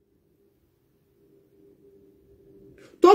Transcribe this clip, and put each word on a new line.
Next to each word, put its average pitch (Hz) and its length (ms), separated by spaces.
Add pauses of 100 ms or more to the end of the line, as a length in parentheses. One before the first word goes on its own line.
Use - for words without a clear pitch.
(3000)
Tó 349 120